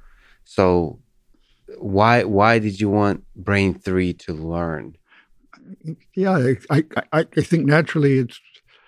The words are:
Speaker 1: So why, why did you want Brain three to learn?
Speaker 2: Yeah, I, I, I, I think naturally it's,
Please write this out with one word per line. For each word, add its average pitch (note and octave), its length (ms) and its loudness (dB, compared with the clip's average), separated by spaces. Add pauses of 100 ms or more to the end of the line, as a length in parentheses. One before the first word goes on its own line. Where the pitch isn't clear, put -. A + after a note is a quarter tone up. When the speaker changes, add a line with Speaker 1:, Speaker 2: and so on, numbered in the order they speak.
(440)
Speaker 1:
So F2+ 560 0 (760)
why, G#2 480 2
why G#2+ 340 2
did G#2 220 -4
you G#2 80 2
want G2+ 340 0 (120)
Brain G2 380 0
three F#2 400 -2
to - 200 -12
learn? E2 640 -8 (1160)
Speaker 2:
Yeah, F#3+ 220 0
I, B2+ 200 0 (120)
I, C#3 140 2 (300)
I, D#3+ 120 0 (120)
I D#3 40 2
think E3 240 -2
naturally D3 540 2
it's, A#2+ 220 -6 (460)